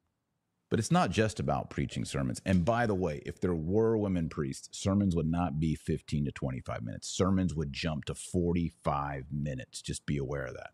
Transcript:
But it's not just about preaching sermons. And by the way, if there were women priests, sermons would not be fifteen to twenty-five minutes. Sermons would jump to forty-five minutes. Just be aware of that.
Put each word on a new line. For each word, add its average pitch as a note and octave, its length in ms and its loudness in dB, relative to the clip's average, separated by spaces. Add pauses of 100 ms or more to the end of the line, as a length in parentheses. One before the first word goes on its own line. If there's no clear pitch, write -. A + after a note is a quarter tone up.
(680)
But - 100 2
it's A2+ 120 -2
not E3 200 4
just G#2 300 2
about C2+ 280 -2
preaching C2 360 -4
sermons. C2 400 -2
And F#2 200 4
by A#2 220 4
the G#2 80 2
way, E2 320 -2
if - 140 -10
there F2+ 140 2
were G#2+ 440 2
women F2+ 300 2
priests, - 500 -6
sermons G2 380 4
would D#2 100 2
not E2 320 0
be D#2 160 2
fifteen D2 520 -2
to C2+ 60 -4
twenty-five B1+ 500 -6
minutes. A1+ 260 -8
Sermons F#2 460 2
would D2+ 180 -2
jump D#2 320 -4
to - 100 -6
forty-five D2 1200 -2
minutes. C#2+ 500 -6
Just - 240 -8
be D2 100 -2
aware C2+ 300 -4
of A#1+ 80 -10
that. - 200 -14